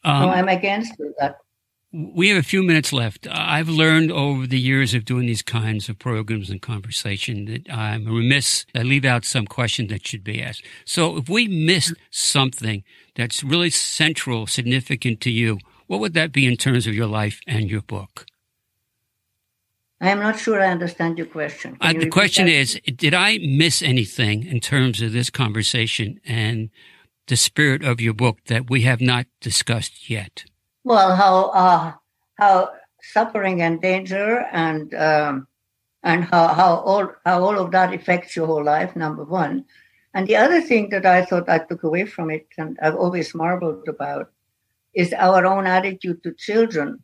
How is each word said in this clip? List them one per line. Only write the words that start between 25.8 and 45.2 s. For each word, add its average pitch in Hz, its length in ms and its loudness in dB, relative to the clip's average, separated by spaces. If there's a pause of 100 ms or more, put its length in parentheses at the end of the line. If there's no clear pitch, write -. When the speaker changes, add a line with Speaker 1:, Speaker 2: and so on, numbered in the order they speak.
Speaker 1:
and 110 440 -2 (580)
the 123 80 0
spirit 147 480 2
of 120 160 0
your 113 140 0
book 117 320 0
that 120 220 -2
we 120 140 2
have 120 180 2
not 123 260 0 (140)
discussed - 680 -4
yet? 104 340 -10 (380)
Speaker 2:
Well, 196 320 4
how, 190 360 6
uh, 175 420 4 (440)
how 196 340 4 (300)
suffering 196 600 0
and 165 180 0
danger 190 600 -2 (100)
and, 156 440 -2
um, 151 520 0 (560)
and 170 220 2
how, 170 240 4
how 170 300 6
all, 196 340 0 (120)
how 180 200 2
all 208 160 2
of 180 100 -4
that 185 240 2
affects 180 400 -4
your 160 140 -2
whole 151 160 0
life, 156 320 0
number 156 260 -6
one. 151 420 -4 (500)
And 190 120 -2
the 214 80 2
other 302 260 6
thing 220 300 0
that 196 160 0
I 180 180 6
thought 175 240 -2
I 170 100 4
took 165 260 -6
away 170 220 0
from 170 220 -8
it, 156 200 -8 (100)
and 156 240 -8
I've 156 140 2
always 180 400 -2
marveled 165 500 -4
about, 143 460 -8 (600)
is 175 180 0
our 185 340 4